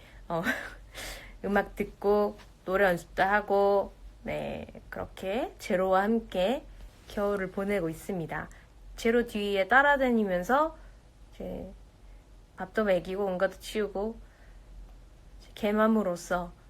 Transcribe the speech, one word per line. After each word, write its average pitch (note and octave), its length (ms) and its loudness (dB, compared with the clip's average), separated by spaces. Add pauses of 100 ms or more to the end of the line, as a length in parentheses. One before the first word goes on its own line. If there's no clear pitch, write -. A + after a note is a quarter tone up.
(260)
어, E3 160 -2
<laughs> - 1000 -8
음악 G3 320 0
듣고 G#3 640 0 (260)
노래 F#3+ 220 4
연습도 F3 360 0
하고, G3+ 720 2 (320)
네, D3+ 400 -6 (240)
그렇게 G3 680 -6
제로와 F#3+ 420 4
함께 A3 640 0 (400)
겨울을 G3+ 460 -2
보내고 G3 360 -2
있습니다. D#3+ 600 -6 (480)
제로 A#3 320 2
뒤에 G3+ 400 0
따라다니면서 B3+ 1080 4 (560)
이제 F#3+ 400 -12 (840)
밥도 F#3 260 -4
먹이고 F#3+ 420 0
온갖도 F#3 360 -2
치우고 G#3+ 580 -4 (1200)
이제 - 160 -20
개맘으로써 G3 1000 0 (180)